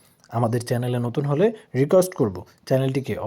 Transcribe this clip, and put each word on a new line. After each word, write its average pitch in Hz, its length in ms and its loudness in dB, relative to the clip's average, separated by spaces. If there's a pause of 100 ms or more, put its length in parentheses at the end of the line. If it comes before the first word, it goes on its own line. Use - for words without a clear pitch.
(380)
আমাদের 120 320 0
চ্যানেলে 123 380 -2
নতুন 143 240 -4
হলে 156 160 2 (340)
রিকোয়েস্ট 180 400 4
করব, 101 160 0 (320)
চ্যানেলটিকে 135 460 0 (120)